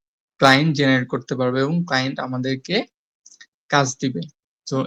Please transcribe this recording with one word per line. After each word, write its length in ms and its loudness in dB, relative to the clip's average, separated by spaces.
ক্লায়েন্ট 360 4
জেনারেট 320 2
করতে 260 -6
পারবো 240 -2
এবং 260 0
ক্লায়েন্ট 340 -2
আমাদেরকে 580 -6
কাজ 320 0
দিবে। 200 -4
তো 100 -6